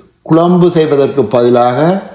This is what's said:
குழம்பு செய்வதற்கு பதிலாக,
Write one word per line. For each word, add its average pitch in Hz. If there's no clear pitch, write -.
குழம்பு 175
செய்வதற்கு 143
பதிலாக, 123